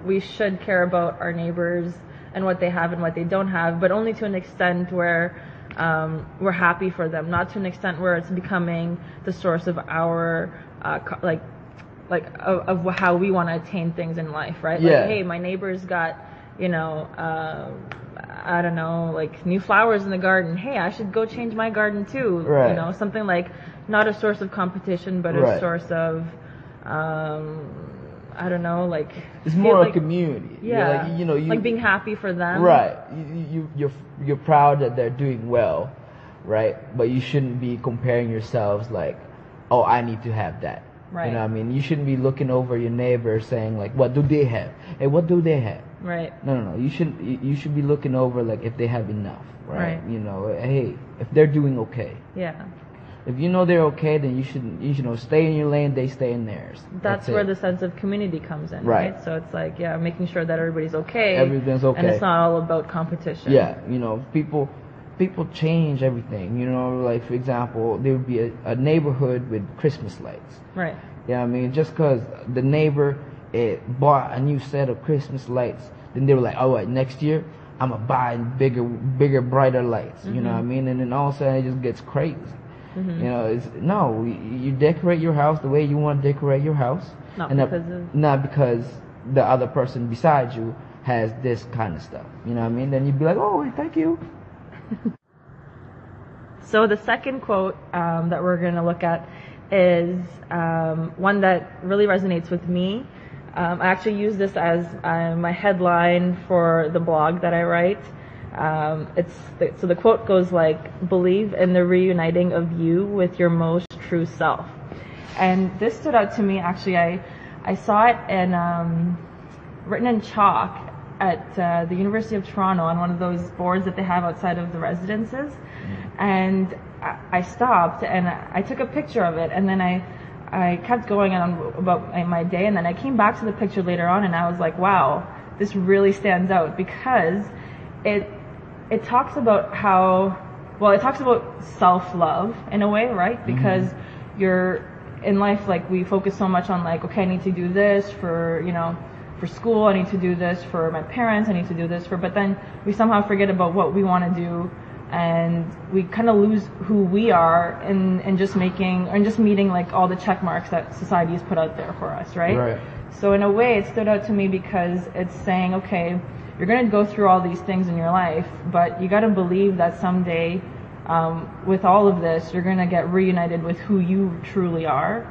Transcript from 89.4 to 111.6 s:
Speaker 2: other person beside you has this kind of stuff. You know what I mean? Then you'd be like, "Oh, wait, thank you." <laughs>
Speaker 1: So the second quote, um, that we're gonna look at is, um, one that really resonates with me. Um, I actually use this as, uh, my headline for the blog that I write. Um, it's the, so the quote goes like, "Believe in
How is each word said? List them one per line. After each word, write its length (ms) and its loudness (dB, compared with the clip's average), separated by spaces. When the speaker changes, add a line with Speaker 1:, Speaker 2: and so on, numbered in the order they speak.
Speaker 2:
other 220 2
person 420 -2
beside 460 2
you 200 -6
has 280 0
this 300 -2
kind 220 -4
of 80 -10
stuff. 240 -14
You 80 -4
know 60 -2
what 60 0
I 40 -2
mean? 200 -2
Then 160 0
you'd 120 0
be 80 0
like, 120 4
"Oh, 220 2
wait, 160 -6
thank 200 -6
you." 220 0
<laughs> 220 -6
Speaker 1:
So 220 4
the 100 2
second 440 -2
quote, 360 -2
um, 380 -2
that 120 -2
we're 140 2
gonna 280 0
look 180 0
at 260 -2
is, 540 4
um, 680 -2
one 260 2
that 280 2
really 240 2
resonates 440 0
with 180 -4
me. 360 -2
Um, 280 -2
I 60 2
actually 300 0
use 180 0
this 200 -2
as, 300 2
uh, 320 0
my 160 -2
headline 840 4
for 440 4
the 80 2
blog 420 2
that 100 0
I 120 2
write. 380 2
Um, 600 -2
it's 180 -2
the, 200 0
so 80 -2
the 80 4
quote 320 4
goes 260 4
like, 560 0
"Believe 460 4
in 180 4